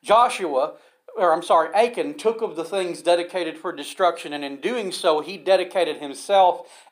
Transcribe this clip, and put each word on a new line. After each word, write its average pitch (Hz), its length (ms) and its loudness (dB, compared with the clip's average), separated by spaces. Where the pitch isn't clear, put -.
Joshua, 190 680 2
or 175 160 4
I'm 165 80 0
sorry, 165 320 2
Achan 196 420 0
took 226 260 -2
of 170 160 -6
the 165 80 -6
things 180 360 -6
dedicated 175 560 0
for 180 140 -8
destruction, 160 640 -2
and 147 100 -6
in 139 140 -10
doing 196 340 -4
so, 156 300 0
he 175 160 -10
dedicated 175 640 0
himself 175 680 2